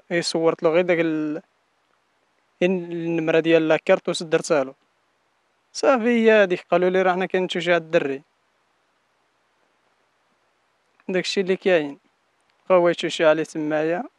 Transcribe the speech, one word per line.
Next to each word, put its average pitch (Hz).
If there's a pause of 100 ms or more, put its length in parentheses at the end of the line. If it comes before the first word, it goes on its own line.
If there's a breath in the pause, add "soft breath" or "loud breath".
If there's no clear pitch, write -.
(100)
هي 170
صورت 165
له 165
غير 175
داك 175
ال-، 156 (1200)
النمرة 170
ديال 160
لاكارت 160
وصدرتها 160
له. 135 (1000)
صافي 247
هي 226
هاديك، 196
قالوا 180
لي: 185
"راه 185
حنا 185
كنتوشي 175
هاد 170
الدري". 156 (2750)
داكشي 185
اللي 185
كاين. 156 (680)
بقاو 175
يتوشي 170
عليه 156
تمايا، 156 (140)